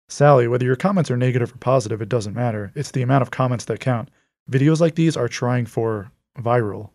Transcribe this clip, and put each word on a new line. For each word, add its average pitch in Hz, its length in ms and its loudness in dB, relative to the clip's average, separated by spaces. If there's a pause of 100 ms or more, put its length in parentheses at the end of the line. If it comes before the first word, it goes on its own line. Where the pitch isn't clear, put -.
"Sally, 143 380 6
whether 127 180 0
your 127 100 0
comments 185 340 0
are 123 80 0
negative 123 360 0
or - 40 -20
positive, 113 440 0
it 104 80 -8
doesn't 107 260 -4
matter. 107 400 -4
It's 147 160 -8
the 131 100 -2
amount 131 200 2
of 120 100 -4
comments 123 340 -4
that 107 140 -4
count. 120 300 -4 (420)
Videos 147 300 2
like 165 140 2
these 165 220 2
are 120 120 -2
trying 123 360 -2
for 110 440 -4 (300)
viral, 107 560 -2